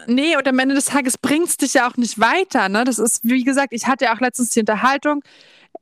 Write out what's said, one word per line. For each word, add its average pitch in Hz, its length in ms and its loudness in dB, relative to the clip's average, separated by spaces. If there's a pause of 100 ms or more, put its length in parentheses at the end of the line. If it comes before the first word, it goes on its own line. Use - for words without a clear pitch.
nee, 285 300 2
und 269 100 -2
am 262 140 2
Ende 269 160 0
des 269 100 0
Tages 262 320 -2
bringt's 320 380 0
dich 269 180 -2
ja 247 160 2
auch - 60 -12
nicht 226 240 -2
weiter, 247 480 2
ne? 214 160 0
Das 247 160 -2
ist, 226 240 0
wie 247 180 2
gesagt, 269 300 0
ich 226 160 -4
hatte 269 160 0
ja 226 100 2
auch 220 60 -6
letztens 247 300 -2
die 233 100 0
Unterhaltung, 262 640 0 (580)